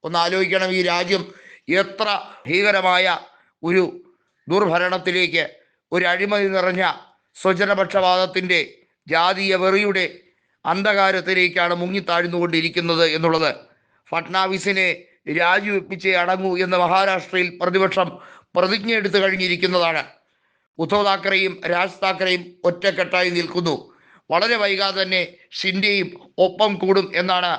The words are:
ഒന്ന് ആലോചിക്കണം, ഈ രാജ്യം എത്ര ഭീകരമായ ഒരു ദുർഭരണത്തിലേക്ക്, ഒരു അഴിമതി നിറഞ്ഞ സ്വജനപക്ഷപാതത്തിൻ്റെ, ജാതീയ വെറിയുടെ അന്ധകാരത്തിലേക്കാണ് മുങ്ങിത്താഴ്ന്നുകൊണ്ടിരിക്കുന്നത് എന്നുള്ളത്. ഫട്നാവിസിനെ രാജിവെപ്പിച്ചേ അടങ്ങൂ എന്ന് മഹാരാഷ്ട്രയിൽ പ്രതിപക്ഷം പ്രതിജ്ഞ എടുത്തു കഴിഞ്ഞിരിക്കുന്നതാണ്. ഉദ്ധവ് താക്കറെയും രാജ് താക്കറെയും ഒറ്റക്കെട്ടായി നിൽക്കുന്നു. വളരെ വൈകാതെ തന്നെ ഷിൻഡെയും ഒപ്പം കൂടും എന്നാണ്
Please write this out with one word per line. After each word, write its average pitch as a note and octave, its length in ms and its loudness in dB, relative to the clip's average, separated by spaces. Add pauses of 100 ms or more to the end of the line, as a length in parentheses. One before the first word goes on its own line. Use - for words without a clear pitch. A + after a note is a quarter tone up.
ഒന്ന് E3 180 -2
ആലോചിക്കണം, F#3 560 0
ഈ - 100 0
രാജ്യം F3+ 340 -2 (580)
എത്ര G3 260 -2 (400)
ഭീകരമായ F#3 580 2 (640)
ഒരു F#3 160 2 (680)
ദുർഭരണത്തിലേക്ക്, F3+ 920 0 (480)
ഒരു F3+ 200 0
അഴിമതി G3+ 440 0
നിറഞ്ഞ F#3 260 0 (600)
സ്വജനപക്ഷപാതത്തിൻ്റെ, F#3 1160 2 (520)
ജാതീയ F#3 500 2
വെറിയുടെ F#3+ 420 2 (600)
അന്ധകാരത്തിലേക്കാണ് F#3 1200 0
മുങ്ങിത്താഴ്ന്നുകൊണ്ടിരിക്കുന്നത് E3+ 1200 0 (120)
എന്നുള്ളത്. D#3+ 320 2 (600)
ഫട്നാവിസിനെ F#3+ 760 -2 (520)
രാജിവെപ്പിച്ചേ F#3+ 760 0 (100)
അടങ്ങൂ F#3 280 0 (140)
എന്ന് F3+ 180 0
മഹാരാഷ്ട്രയിൽ F#3 680 0 (120)
പ്രതിപക്ഷം F3+ 480 2 (480)
പ്രതിജ്ഞ G3+ 420 0
എടുത്തു G3 240 0
കഴിഞ്ഞിരിക്കുന്നതാണ്. F3+ 800 0 (800)
ഉദ്ധവ് G3+ 240 0
താക്കറെയും F#3+ 460 0 (180)
രാജ് F3+ 320 -2
താക്കറെയും F#3 400 0 (260)
ഒറ്റക്കെട്ടായി F3+ 680 0
നിൽക്കുന്നു. E3+ 360 -2 (600)
വളരെ A3 300 2
വൈകാതെ G3 400 0
തന്നെ F#3 180 0 (380)
ഷിൻഡെയും F#3+ 500 0 (360)
ഒപ്പം G3 360 0
കൂടും F#3+ 260 2 (140)
എന്നാണ് F3+ 380 0